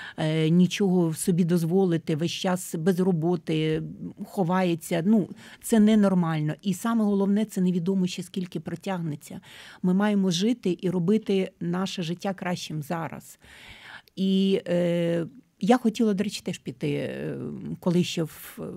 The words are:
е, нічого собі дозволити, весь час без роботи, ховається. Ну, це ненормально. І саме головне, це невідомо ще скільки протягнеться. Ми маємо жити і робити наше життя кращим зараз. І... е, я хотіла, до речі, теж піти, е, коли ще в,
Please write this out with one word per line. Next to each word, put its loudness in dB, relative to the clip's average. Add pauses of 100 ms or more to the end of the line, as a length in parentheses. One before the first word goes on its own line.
(180)
е, 2
нічого 4
собі 0
дозволити, 2
весь -2
час -4
без 2
роботи, 0 (420)
ховається. -2
Ну, 2 (320)
це 4
ненормально. 4
І 0
саме -2
головне, 2
це -4
невідомо 0
ще -10
скільки -8
протягнеться. -8 (420)
Ми 4
маємо 2
жити 0
і -2
робити 0
наше -4
життя -4
кращим -6
зараз. -8 (760)
І... 2
е, 0 (340)
я 4
хотіла, 0
до 0
речі, -8
теж -6
піти, -6
е, -6 (420)
коли 2
ще -4
в, -12 (180)